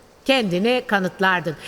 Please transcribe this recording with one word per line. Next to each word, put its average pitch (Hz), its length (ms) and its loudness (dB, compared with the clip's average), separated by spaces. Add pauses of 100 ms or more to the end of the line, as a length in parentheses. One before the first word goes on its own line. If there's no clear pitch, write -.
(260)
kendini 240 640 0
kanıtlardın. 185 680 0 (120)